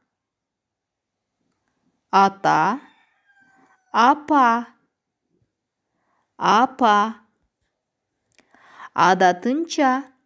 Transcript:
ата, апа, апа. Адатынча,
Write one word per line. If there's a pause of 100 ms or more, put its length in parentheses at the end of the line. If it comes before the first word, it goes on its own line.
(2000)
ата, (1120)
апа, (1900)
апа. (2000)
Адатынча, (340)